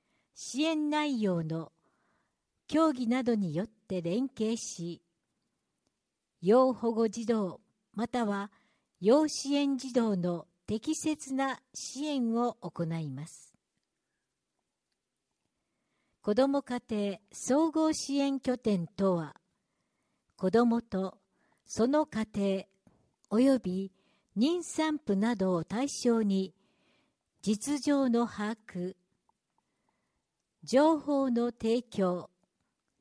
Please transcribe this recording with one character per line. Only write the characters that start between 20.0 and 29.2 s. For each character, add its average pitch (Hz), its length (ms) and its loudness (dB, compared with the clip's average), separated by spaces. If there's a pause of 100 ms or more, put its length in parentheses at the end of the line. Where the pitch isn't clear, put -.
子 185 140 -2
ど 233 160 6
も 233 160 2
と 190 360 -4 (480)
そ 220 200 0
の 302 200 2
家 220 260 -4
庭 196 320 -2 (640)
及 254 280 6
び 190 340 -4 (440)
妊 330 260 2
産 311 360 -2
婦 202 180 -2
な 226 200 0
ど 185 180 0
を 160 100 0
対 247 240 -2
象 233 340 2
に、 190 320 0 (840)
実 247 420 -2
情 277 260 2
の 233 180 2
把 214 300 -4
握、 180 380 -8 (1700)